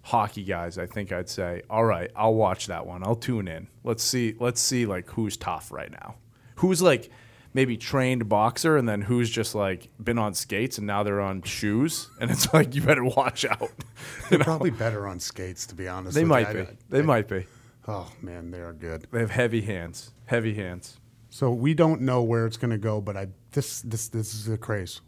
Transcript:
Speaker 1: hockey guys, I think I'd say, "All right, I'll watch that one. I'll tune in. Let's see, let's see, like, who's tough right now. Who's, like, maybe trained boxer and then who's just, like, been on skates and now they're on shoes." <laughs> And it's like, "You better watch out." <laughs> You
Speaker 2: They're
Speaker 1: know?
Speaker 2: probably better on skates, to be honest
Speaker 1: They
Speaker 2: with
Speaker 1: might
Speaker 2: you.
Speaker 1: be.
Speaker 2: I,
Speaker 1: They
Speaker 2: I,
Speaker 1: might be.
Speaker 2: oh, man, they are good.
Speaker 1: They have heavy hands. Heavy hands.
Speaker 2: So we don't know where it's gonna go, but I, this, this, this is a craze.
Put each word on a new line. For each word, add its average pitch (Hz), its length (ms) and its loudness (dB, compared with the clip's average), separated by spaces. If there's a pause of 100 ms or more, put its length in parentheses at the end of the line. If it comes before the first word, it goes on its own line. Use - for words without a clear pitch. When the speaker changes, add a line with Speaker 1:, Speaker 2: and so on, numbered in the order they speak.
Speaker 1:
hockey 107 420 0
guys, 87 340 -4
I 87 80 -6
think 98 260 -6
I'd 90 160 -4
say, 87 400 -4
"All 110 160 2
right, 92 320 2
I'll 110 180 4
watch 101 340 2
that 85 180 -6
one. 90 180 -10
I'll 113 120 0
tune 113 320 -4
in. 80 200 -10 (160)
Let's 117 180 -2
see, 117 380 0
let's 120 220 0
see, 123 240 2
like, 92 240 -4
who's 107 260 -2
tough - 340 -6
right - 200 -10
now. - 260 -16 (400)
Who's, 180 240 4
like, 151 300 6 (420)
maybe 131 240 2
trained 127 520 0
boxer 113 480 4
and 123 120 4
then 104 140 0
who's 120 280 2
just, 113 240 -2
like, 95 360 -2 (120)
been 117 160 2
on 104 160 2
skates 107 440 -2
and 104 80 -6
now 104 160 0
they're 101 180 0
on 95 220 -2
shoes." 110 720 0
<laughs> - 60 -20
And 123 100 -2
it's - 240 2
like, 151 200 6
"You 143 60 0
better 135 240 4
watch 131 400 2
out." 110 160 0
<laughs> - 0 -
You - 720 -10
Speaker 2:
They're 185 80 8
Speaker 1:
know? 151 60 6
Speaker 2:
probably 160 260 2
better 110 360 -2
on 92 140 -8
skates, - 460 -10
to - 80 -16
be 92 120 -8
honest 92 280 -8
Speaker 1:
They 156 80 4
Speaker 2:
with 165 80 4
Speaker 1:
might 120 180 6
Speaker 2:
you. 107 60 -4
Speaker 1:
be. 92 60 -2 (100)
Speaker 2:
I, - 60 -20 (120)
Speaker 1:
They 135 120 2
Speaker 2:
I, - 20 2
Speaker 1:
might 123 260 4
be. 92 180 -4 (400)
Speaker 2:
oh, 95 240 -8 (120)
man, 87 280 -12
they 90 100 -12
are 85 120 -12
good. 82 400 -10
Speaker 1:
They 117 80 0
have 113 100 0
heavy 113 300 2
hands. 92 520 -8 (140)
Heavy 113 280 0
hands. 92 440 -8 (320)
Speaker 2:
So 131 220 0
we 127 220 2
don't 160 280 4
know 127 200 2
where 117 240 2
it's 113 100 -4
gonna 117 220 -2
go, 107 240 -2
but 101 140 -6
I, 98 120 -6 (240)
this, - 300 -4
this, 113 260 -6
this 107 260 -6
is 107 140 -8
a 110 80 -2
craze. 104 520 -6